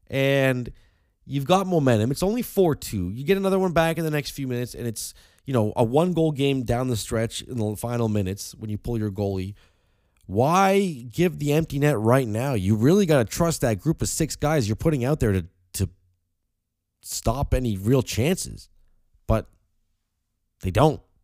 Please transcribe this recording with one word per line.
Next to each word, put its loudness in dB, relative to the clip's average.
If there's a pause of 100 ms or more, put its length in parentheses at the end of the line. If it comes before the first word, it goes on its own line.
and 0 (520)
you've -6
got 2
momentum. 4
It's -2
only 0
four 2
two. -4
You -8
get 2
another 0
one 0
back 0
in -4
the -2
next -2
few -8
minutes, -6
and -6
it's, -8 (300)
you -4
know, 2
a 4
one-goal 2
game 0
down -2
the 0
stretch -4
in -8
the -2
final -2
minutes -4
when -12
you -6
pull -6
your -4
goalie. -4 (720)
Why 2
give 0
the 0
empty 0
net 2
right 4
now? -2
You 2
really 4
gotta 4
trust -2
that 0
group -2
of -2
six -2
guys 0
you're -2
putting 0
out 0
there 2
to, -2 (280)
to -2 (1120)
stop -4
any -2
real 2
chances. -4 (580)
But 0 (1120)
they -4
don't, 2 (240)